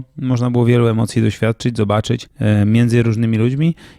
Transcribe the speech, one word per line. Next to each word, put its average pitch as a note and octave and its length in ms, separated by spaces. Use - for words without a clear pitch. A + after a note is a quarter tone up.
można B2 340
było A#2+ 140
wielu A#2+ 220
emocji A2+ 340
doświadczyć, A2 560
zobaczyć, G#2+ 520
e, G#2 260
między A#2 380
różnymi A2+ 340
ludźmi C#3 380